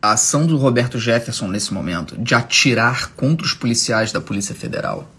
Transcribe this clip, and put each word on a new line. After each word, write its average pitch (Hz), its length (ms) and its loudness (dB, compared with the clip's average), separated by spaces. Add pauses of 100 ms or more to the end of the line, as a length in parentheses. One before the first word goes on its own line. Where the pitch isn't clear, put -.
A 107 80 4
ação 143 340 2
do 160 120 4
Roberto 123 420 2
Jefferson, 117 480 0
nesse 101 260 -4
momento, 90 480 -6
de 123 140 0
atirar 120 760 2
contra 160 360 0
os 135 60 -2
policiais 113 580 0
da - 80 -2
Polícia 101 340 -6
Federal - 640 -6